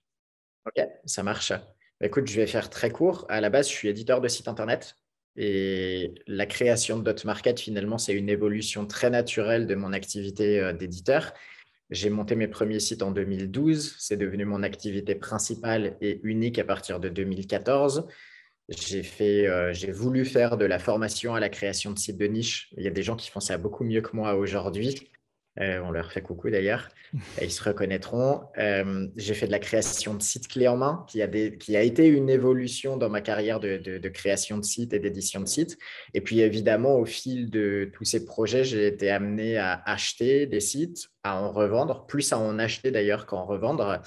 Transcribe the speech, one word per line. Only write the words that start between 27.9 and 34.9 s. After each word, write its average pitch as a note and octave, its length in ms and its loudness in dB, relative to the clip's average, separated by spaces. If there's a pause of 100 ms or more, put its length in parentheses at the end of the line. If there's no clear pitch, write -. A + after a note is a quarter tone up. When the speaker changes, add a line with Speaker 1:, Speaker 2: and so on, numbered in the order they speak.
Speaker 1:
Euh, G2 600 0
j'ai G#2 160 -2
fait G#2 140 0
de G2 40 -2
la G2+ 80 2
création G#2+ 540 0
de G#2 80 -6
sites - 260 -4
clés B2 220 4
en B2 80 4
main, D3 320 0
qui A2 120 -2
a G2+ 60 2
des, G#2 300 -2
qui G#2 180 -2
a G#2 60 6
été A#2+ 260 8
une C#3 220 8
évolution B2+ 640 2
dans A#2+ 140 0
ma G#2 100 0
carrière G#2+ 400 0
de, G2+ 160 -2
de, F#2 220 -8
de F#2 100 -6
création G2 500 0
de G#2 60 -4
sites A#2+ 300 -2